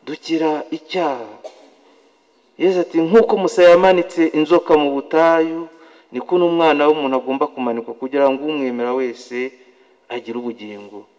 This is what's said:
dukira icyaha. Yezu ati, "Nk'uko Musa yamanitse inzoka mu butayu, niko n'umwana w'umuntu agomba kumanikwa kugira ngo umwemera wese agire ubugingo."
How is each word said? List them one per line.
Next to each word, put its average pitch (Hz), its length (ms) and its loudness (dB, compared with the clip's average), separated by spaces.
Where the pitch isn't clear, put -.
dukira 156 640 -4
icyaha. 147 580 -6
Yezu 180 220 0
ati, 170 200 -4
"Nk'uko 208 360 4
Musa 180 260 2
yamanitse 175 640 4
inzoka 160 500 2
mu 147 140 2
butayu, 165 800 0
niko 127 260 -6
n'umwana 165 500 2
w'umuntu 143 300 0
agomba 131 300 -2
kumanikwa 117 460 -6
kugira 139 360 -2
ngo 135 160 -4
umwemera 127 480 -4
wese 127 600 -6
agire 117 280 -10
ubugingo." 104 680 -14